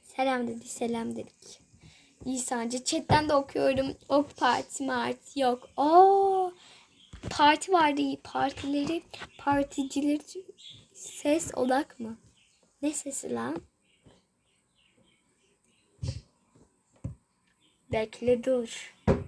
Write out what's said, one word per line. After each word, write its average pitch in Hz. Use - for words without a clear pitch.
Selam 254
dedi, 233
selam 233
dedik. -
İyi 254
sence. 240
Chatten 302
de 302
okuyorum. 269
O 285
parti 269
marti 247
yok. 247
Aa, 381
parti 302
vardı. 294
Partileri, 285
particileri 285
ses -
odak 254
mı? 226
Ne 294
sesi -
lan? 254
Bekle 233
dur. 247